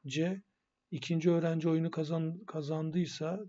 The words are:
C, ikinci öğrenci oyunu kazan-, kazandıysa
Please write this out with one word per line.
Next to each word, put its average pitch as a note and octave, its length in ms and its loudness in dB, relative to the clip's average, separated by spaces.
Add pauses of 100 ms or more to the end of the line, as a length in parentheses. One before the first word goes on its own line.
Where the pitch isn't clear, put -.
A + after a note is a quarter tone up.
C, E3 360 -2 (480)
ikinci E3 400 2
öğrenci E3 380 2
oyunu E3 220 4
kazan-, E3 540 -2
kazandıysa D#3+ 1040 -2